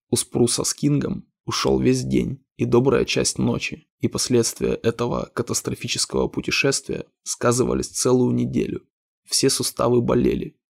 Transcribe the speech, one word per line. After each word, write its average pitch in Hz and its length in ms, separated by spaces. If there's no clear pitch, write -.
у 120 60
Спруса - 480
с - 100
Кингом - 520
ушёл 135 340
весь 127 220
день 127 420
и 120 100
добрая 123 400
часть - 320
ночи, - 500
и - 80
последствия 120 640
этого 117 580
катастрофического - 960
путешествия - 800
сказывались 123 640
целую 127 460
неделю. - 520
Все - 240
суставы 123 540
болели, 123 560